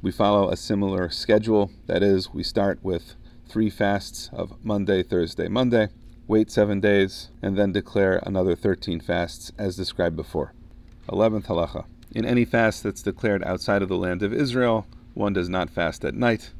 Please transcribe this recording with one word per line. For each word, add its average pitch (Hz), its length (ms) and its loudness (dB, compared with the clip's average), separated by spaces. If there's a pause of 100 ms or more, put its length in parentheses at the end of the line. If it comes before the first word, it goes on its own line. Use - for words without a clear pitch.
we 95 80 0
follow 101 400 4
a 90 60 -2
similar 95 520 -2
schedule. 107 640 2 (160)
That 87 160 0
is, 98 300 2
we 85 100 -6
start 98 400 0
with 87 320 -6 (340)
three 110 220 0
fasts - 640 -2
of - 300 -10
Monday, 101 400 0
Thursday, 85 460 -2
Monday, 117 400 2 (380)
wait 110 240 4
seven 104 300 2
days, 101 500 2 (120)
and 98 140 -2
then 98 160 2
declare 95 540 0
another 92 280 0
thirteen 90 460 -2
fasts - 580 -4
as 95 180 -4
described 87 400 -2
before. - 360 -6 (580)
Eleventh 107 360 0
halacha. 85 400 -4 (240)
In - 160 -4
any 123 180 4
fast 113 380 2
that's 104 200 -6
declared 101 420 0
outside 98 360 0
of 95 80 -2
the 92 80 0
land 90 260 -2
of 104 120 -2
Israel, 120 520 0 (280)
one 101 180 -2
does 90 160 0
not 90 220 -2
fast 85 340 -4
at 67 100 -2
night. 117 460 0